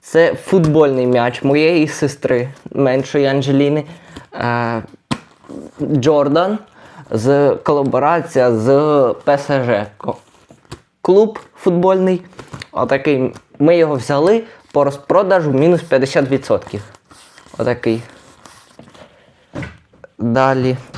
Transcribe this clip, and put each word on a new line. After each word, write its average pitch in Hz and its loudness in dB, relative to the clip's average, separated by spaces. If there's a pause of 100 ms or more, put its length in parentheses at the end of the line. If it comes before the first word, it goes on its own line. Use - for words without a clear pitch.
Це 165 2
футбольний 151 2
м'яч 123 0
моєї 151 2
сестри, 135 -4 (240)
меншої 135 0
Анджеліни, 139 0 (500)
е, 117 -4 (1000)
Джордан, 147 0 (520)
з, 135 2 (120)
колаборація 139 0
з 110 0 (560)
П 143 2
С 139 -2
Ж. 107 -2 (100)
Ко-, - -8 (880)
клуб 214 2 (180)
футбольний. 185 0 (500)
Отакий. 135 0 (240)
Ми 165 4
його 156 2
взяли 151 0 (300)
по 143 2
розпродажу 160 0
мінус 165 2
п'ятдесят 135 0
відсотків. 110 -4 (760)
Отакий. 117 -2 (2250)
Далі. 127 0 (220)